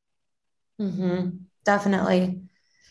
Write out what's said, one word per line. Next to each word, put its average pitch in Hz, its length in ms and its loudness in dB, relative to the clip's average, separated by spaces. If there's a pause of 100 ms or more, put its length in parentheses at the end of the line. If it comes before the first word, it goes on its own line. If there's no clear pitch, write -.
(800)
Mm-hmm. 185 480 -2 (360)
Definitely. 190 800 2 (480)